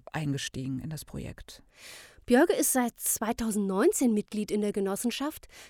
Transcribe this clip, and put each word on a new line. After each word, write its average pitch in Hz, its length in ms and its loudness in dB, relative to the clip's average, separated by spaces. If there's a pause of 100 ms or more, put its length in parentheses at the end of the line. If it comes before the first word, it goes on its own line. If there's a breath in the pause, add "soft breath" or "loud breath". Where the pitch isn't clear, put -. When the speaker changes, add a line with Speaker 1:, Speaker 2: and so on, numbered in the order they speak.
(120)
Speaker 1:
eingestiegen 135 640 -4
in - 100 -8
das - 160 -10
Projekt? - 580 -14 (640 loud breath)
Speaker 2:
Björge 311 300 6
ist - 180 2
seit 240 260 0
zweitausendneunzehn 220 1160 2
Mitglied 208 360 -2
in 208 120 0
der 208 100 0
Genossenschaft, 202 760 -4 (220 loud breath)